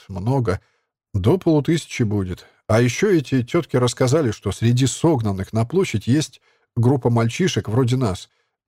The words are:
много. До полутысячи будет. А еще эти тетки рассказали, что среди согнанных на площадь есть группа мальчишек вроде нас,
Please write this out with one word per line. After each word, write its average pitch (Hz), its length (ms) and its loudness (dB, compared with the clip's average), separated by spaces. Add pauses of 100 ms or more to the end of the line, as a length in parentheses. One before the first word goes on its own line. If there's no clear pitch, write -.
много. 104 520 -2 (540)
До 104 240 2
полутысячи 156 640 0
будет. 98 460 -4 (200)
А 120 140 4
еще 127 300 2
эти 135 320 0
тетки 151 340 -2
рассказали, 123 540 0
что 98 200 -6
среди 123 360 2
согнанных 110 680 -2
на 113 120 0
площадь 165 420 -2
есть 151 340 -2 (340)
группа 123 360 0
мальчишек 117 580 0
вроде 123 260 0
нас, 107 320 -4 (400)